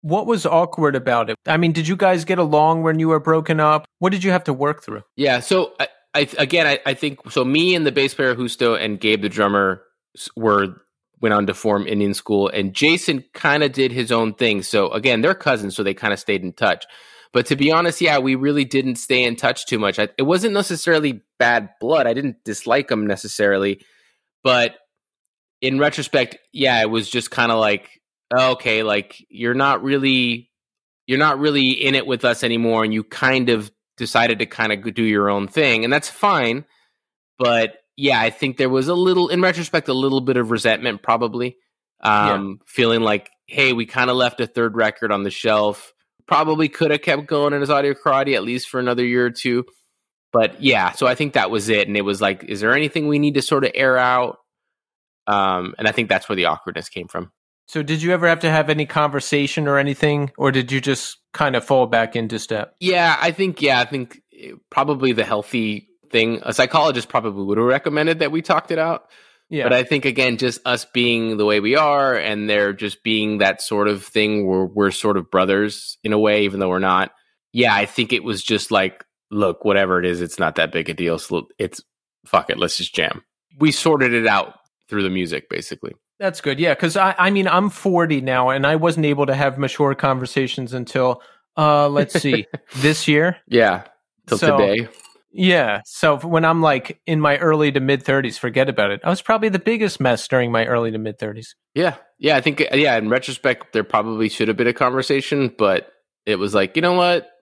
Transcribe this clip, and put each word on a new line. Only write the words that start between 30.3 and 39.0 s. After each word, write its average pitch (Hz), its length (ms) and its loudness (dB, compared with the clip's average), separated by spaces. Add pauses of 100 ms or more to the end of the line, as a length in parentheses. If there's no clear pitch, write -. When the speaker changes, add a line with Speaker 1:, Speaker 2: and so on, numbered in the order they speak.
Speaker 2:
you're 131 100 0
not 147 220 2
really 143 320 2
in 135 240 0
it 135 120 -2
with 123 160 -2
us 120 200 0
anymore, 117 400 0
and 110 100 -2
you 110 100 -2
kind 131 460 0
of 110 220 0 (260)
decided 117 420 0
to 110 60 -2
kinda 107 320 -4
go 110 120 -8
do 113 140 -2
your 104 260 2
own 101 180 -2
thing," 120 360 2
and 120 80 -2
that's 147 180 -2
fine. 143 540 0 (760)
But 117 380 0 (220)
yeah, 139 240 2
I 113 80 0
think 127 280 -6
there 131 120 0
was 131 180 0
a 175 60 -2
little, 180 360 2